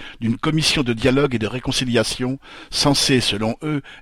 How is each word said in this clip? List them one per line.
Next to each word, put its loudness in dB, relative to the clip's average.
d'une 0
commission 0
de 0
dialogue 2
et 0
de -2
réconciliation -2
censée, 2
selon -2
eux, -2